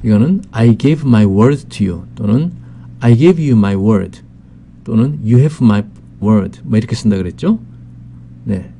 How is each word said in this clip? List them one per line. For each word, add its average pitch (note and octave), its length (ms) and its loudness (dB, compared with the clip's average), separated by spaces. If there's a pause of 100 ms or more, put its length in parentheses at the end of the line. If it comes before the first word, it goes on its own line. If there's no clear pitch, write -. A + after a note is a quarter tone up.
이거는 A#2 480 0
"I A2+ 260 2
gave C#3+ 300 0
my G#2+ 180 4
word A2+ 420 0
to G2+ 200 -4
you" E2+ 180 -8 (100)
또는 B2 360 -2 (480)
"I A#2 180 4
gave E3 260 2
you B2+ 140 2
my G2+ 180 2
word" G2 460 -2 (640)
또는 C3 400 -2
"You A#2 160 2
have D3+ 220 0
my G#2 220 2 (380)
word." G2+ 420 0
뭐 - 140 -2
이렇게 A2 180 -4
쓴다 G#2 220 -2
그랬죠? F#2+ 420 -4 (880)
네. G2 340 -8